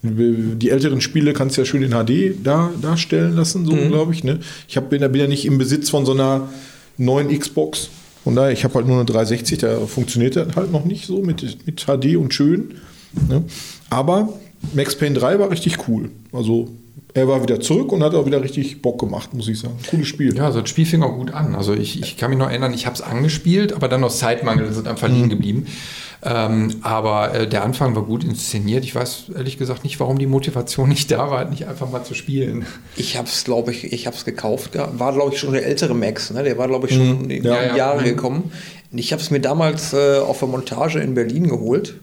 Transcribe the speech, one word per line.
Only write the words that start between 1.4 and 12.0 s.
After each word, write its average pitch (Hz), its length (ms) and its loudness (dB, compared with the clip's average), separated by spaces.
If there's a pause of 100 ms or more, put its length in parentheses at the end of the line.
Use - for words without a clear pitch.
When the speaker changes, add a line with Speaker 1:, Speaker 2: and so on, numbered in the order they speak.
Speaker 1:
du 135 60 2
ja - 20 4
schön 135 180 0
in 127 120 0
H 117 80 2
D 175 400 2
da-, 160 280 2 (120)
darstellen 165 520 0
lassen, 165 300 0
so, 160 80 2
Speaker 2:
Mhm. 147 160 2
Speaker 1:
glaub 160 240 2
ich, 165 120 -4
ne? 147 160 0 (280)
Ich - 80 -4
hab, 135 140 -2
bin, 143 100 2 (120)
bin 139 100 2
ja 139 60 4
nicht 143 180 0
im 139 120 4
Besitz 139 320 2
von 143 140 2
so 135 80 4
einer 135 360 2 (500)
neuen 131 300 2 (100)
Xbox. - 500 -2 (360)
Von 120 100 2
daher, 135 180 4
ich 113 120 -2
hab 123 100 2
halt 120 120 2
nur 127 100 6
eine 123 100 4
dreihundertsechzig, 117 520 0
da 113 280 2
funktioniert 120 500 0
das 165 200 0
halt 185 160 0
noch 151 120 0
nicht - 220 -2
so 190 160 -2
mit, 160 420 -4
mit - 220 -6
H 139 100 2
D 139 200 2